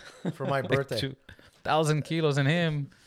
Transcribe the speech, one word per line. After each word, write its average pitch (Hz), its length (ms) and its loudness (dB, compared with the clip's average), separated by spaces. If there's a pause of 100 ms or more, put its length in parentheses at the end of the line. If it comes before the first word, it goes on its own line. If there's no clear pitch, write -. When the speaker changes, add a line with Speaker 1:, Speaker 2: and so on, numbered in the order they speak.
Speaker 1:
<laughs> - 320 -8
Speaker 2:
for 135 120 -6
my 135 160 0
Speaker 1:
Like 180 80 -4
Speaker 2:
birthday. 139 280 0
Speaker 1:
two 135 180 -4 (460)
thousand 151 440 2
kilos 160 320 2
in 139 80 4
him. 156 420 0 (180)